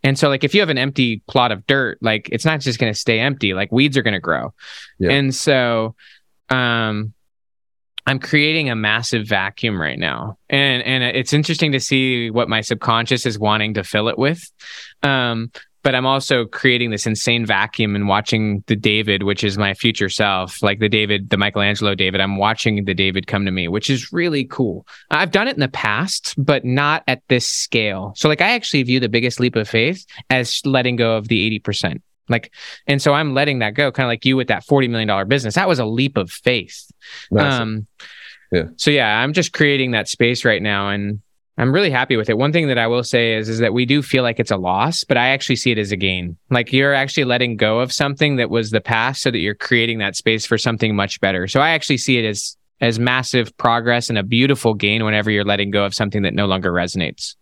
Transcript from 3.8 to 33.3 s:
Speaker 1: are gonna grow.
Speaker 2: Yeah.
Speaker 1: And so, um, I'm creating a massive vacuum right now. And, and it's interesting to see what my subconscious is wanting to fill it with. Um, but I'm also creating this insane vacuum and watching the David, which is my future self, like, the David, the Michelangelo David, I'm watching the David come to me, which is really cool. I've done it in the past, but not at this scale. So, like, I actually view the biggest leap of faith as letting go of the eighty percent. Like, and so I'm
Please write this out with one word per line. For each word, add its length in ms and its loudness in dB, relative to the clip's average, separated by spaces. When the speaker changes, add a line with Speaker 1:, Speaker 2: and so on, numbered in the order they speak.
Speaker 1:
are 40 4
gonna 180 0
grow. 340 -2
Speaker 2:
Yeah. 140 2
Speaker 1:
And 240 2
so, 600 0
um, 640 0
I'm 100 0
creating 500 0
a 60 -2
massive 520 0
vacuum 540 -2
right 180 -4
now. 380 -6
And, 340 2
and 200 0
it's 300 -2
interesting 400 0
to 80 0
see 500 0
what 160 0
my 140 0
subconscious 640 -2
is 120 -2
wanting 360 0
to 100 -4
fill 240 -2
it 100 -2
with. 320 -2
Um, 480 0
but 80 2
I'm 100 0
also 380 2
creating 480 0
this 160 -4
insane 380 0
vacuum 500 0
and 140 0
watching 580 0
the 80 2
David, 480 0
which 180 0
is 160 -2
my 160 0
future 360 0
self, 520 -2
like, 180 2
the 100 2
David, 400 0
the 80 2
Michelangelo 580 0
David, 240 0
I'm 160 0
watching 480 0
the 100 -2
David 320 0
come 200 -2
to 60 -2
me, 180 -2
which 200 -4
is 220 -4
really 320 -2
cool. 420 -4
I've 200 0
done 160 2
it 60 -4
in 80 -2
the 80 0
past, 680 -4
but 280 2
not 420 0
at 220 -2
this 180 2
scale. 680 -2
So, 100 0
like, 140 2
I 80 4
actually 340 0
view 160 2
the 80 0
biggest 320 0
leap 160 0
of 140 0
faith 360 0
as 360 0
letting 320 2
go 180 2
of 140 -4
the 160 2
eighty 140 -2
percent. 440 -4
Like, 240 -2
and 160 2
so 120 4
I'm 200 0